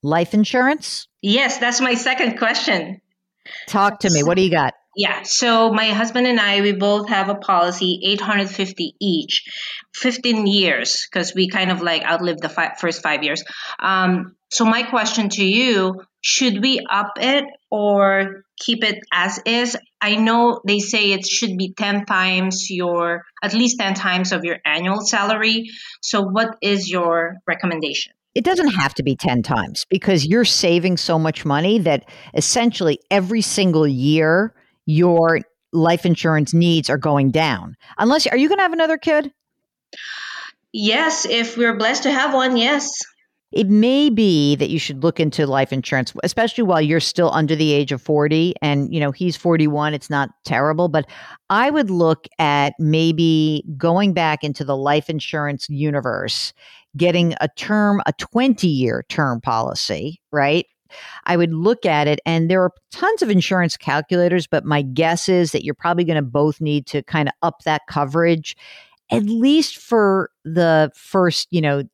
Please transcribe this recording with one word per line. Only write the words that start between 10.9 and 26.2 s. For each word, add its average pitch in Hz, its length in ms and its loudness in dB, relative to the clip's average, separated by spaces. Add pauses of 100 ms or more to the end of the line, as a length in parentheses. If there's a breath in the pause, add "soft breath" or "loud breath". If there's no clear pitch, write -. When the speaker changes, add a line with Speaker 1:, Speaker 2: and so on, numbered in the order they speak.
Speaker 2:
'cause 180 220 -4
we 185 140 0
kind 190 220 -2
of, 180 120 -2
like, 165 200 -2
outlived 165 380 -2
the 156 80 -6
fi-, 165 300 -4
first 165 240 -4
five 151 200 -2
years. 151 220 -4 (340 loud breath)
Um, 185 580 0 (140)
so - 140 0
my 226 200 2
question 214 460 -2
to 202 140 -2
you, 190 580 2 (200)
should 214 400 0
we 269 260 0
up 202 300 -2
it 277 260 0 (260)
or 196 760 0 (140)
keep 226 260 -4
it 214 160 -2 (120)
as 180 320 -2
is? 233 320 -2 (240)
I 208 140 0
know 226 520 2
they 208 120 2
say 202 340 0
it 190 140 -4
should 190 320 -2
be 185 180 -4
ten 202 300 -2
times 185 640 -2
your, 175 540 -2 (180)
at 202 100 -4
least 233 260 2
ten 196 140 -2
times 185 400 -2
of 175 120 -2
your 170 200 -4
annual 180 380 -2
salary. 220 680 0 (320 loud breath)
So 202 220 -2